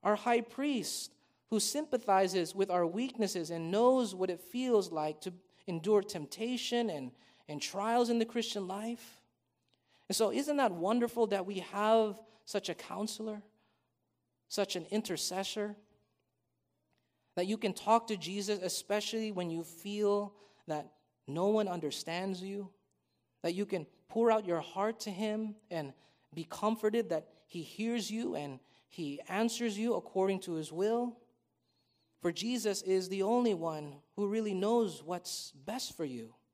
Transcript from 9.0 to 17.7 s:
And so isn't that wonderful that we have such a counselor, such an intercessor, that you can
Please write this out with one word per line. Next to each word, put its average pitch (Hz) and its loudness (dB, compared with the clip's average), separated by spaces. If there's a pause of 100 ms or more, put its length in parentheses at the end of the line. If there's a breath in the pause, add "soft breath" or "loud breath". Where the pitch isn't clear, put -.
And 196 0
so 220 4
isn't 285 0
that 240 4
wonderful 233 2
that 190 0
we 190 -4 (120)
have 214 4 (260 soft breath)
such - -4
a 170 -2
counselor, 214 -8 (1040)
such 190 0
an 165 -6
intercessor, 202 -2 (1600)
that 180 0
you 208 0
can 214 0